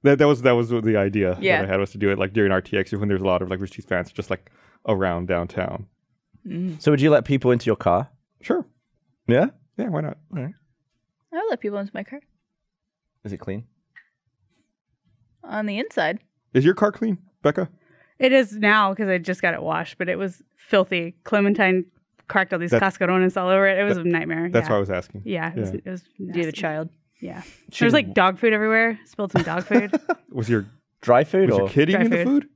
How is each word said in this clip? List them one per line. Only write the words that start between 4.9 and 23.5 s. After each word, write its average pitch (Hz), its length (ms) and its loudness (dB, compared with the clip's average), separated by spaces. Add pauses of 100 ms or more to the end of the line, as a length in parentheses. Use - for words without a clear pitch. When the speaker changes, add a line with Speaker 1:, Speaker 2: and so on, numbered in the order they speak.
Speaker 1:
downtown. 90 600 -6 (600)
Speaker 2:
Mm. 170 340 -8
Speaker 3:
So 151 120 2
would 139 80 2
you 151 100 4
let 135 140 4
people 131 260 0
into 120 160 0
your 110 80 2
car? 95 340 0 (320)
Speaker 1:
Sure. - 240 -2 (600)
Speaker 3:
Yeah? 135 200 4 (300)
Speaker 1:
Yeah, 233 120 -6
why 156 140 -4
not? - 160 -10 (180)
Speaker 3:
All 139 80 -8
right. 175 100 -12 (800)
Speaker 2:
I'll 403 160 -4
let 240 100 -4
people 202 180 -6
into 196 140 -8
my 196 120 -10
car. 285 160 -18 (1040)
Speaker 3:
Is 123 80 -10
it - 60 -10
clean? 104 260 -10 (1800)
Speaker 2:
On 214 240 -8
the 202 140 -6
inside. 196 400 -4 (340)
Speaker 1:
Is 131 100 2
your 180 100 4
car 208 180 0
clean, 220 260 -4 (240)
Becca? 170 260 0 (500)
Speaker 4:
It 254 140 2
is 220 240 2
now 208 380 2
'cause 202 140 -4
I 180 100 0
just 180 240 -6
got 175 120 0
it - 80 -8
washed, 165 360 -6
but 175 100 -4
it 180 80 -2
was 190 260 -8 (140)
filthy. 185 680 -2
Clementine 202 600 2 (440)
cracked 190 240 0
all 180 60 -2
these 170 120 -4
Speaker 1:
That 120 120 4
Speaker 4:
cascarones 185 540 0
all 180 140 -2